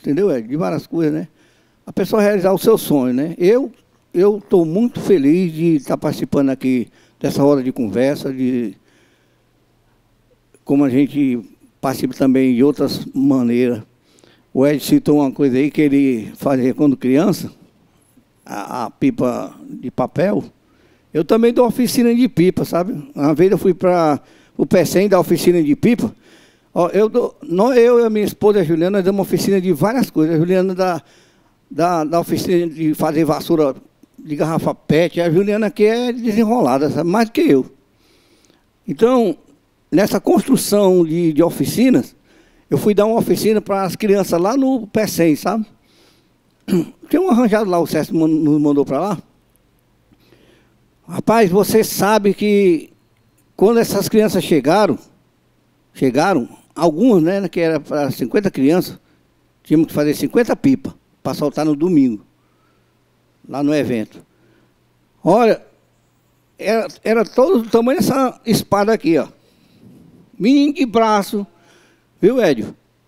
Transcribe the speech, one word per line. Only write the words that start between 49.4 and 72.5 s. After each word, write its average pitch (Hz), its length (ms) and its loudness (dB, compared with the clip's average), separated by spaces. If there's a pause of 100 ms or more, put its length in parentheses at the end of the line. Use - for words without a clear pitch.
Rapaz, 196 440 0
você 202 340 2
sabe 202 480 0
que 202 580 0 (640)
quando 233 220 4
essas 202 300 -2
crianças 208 340 2
chegaram, 165 560 0 (920)
chegaram, 139 560 0 (260)
algumas, 175 480 2
né, 190 260 -2
que 175 120 -6
era 160 180 0
para 143 320 -6
cinquenta 143 400 -2
crianças, 147 480 0 (640)
tínhamos 156 260 2
que - 40 -16
fazer 147 220 0
cinquenta 233 420 -2
pipa - 380 -2 (280)
para 135 120 -6
soltar 147 300 -4
no 151 120 0
domingo, 139 480 0 (1200)
lá 135 140 -8
no 143 120 0
evento. 123 500 -4 (960)
Olha, 214 400 2 (960)
era, 214 300 -4 (160)
era 220 200 0
todo 269 360 2
o 226 80 -10
tamanho 240 300 2
dessa 262 460 -2
espada 202 480 0
aqui, 165 260 0
ó. 110 100 -4 (1080)
Menino 285 380 2
de 339 100 -2
braço, 214 640 0 (760)
viu, 240 200 2
Édio? 139 340 -2 (340)